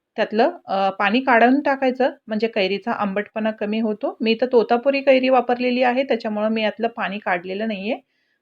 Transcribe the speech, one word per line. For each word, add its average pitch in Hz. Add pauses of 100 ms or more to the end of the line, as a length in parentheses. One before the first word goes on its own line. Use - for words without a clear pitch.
(160)
त्यातलं, 240
अ, 196
पाणी 202
काढून 254
टाकायचं, 269 (160)
म्हणजे 220
कैरीचा 202
आंबटपणा 208
कमी 214
होतो. 226
मी 226
इथं 226
तोतापुरी 240
कैरी 262
वापरलेली 247
आहे, 247
त्याच्यामुळं 220
मी 220
यातलं 214
पाणी 202
काढलेलं 190
नाहीये. 208 (420)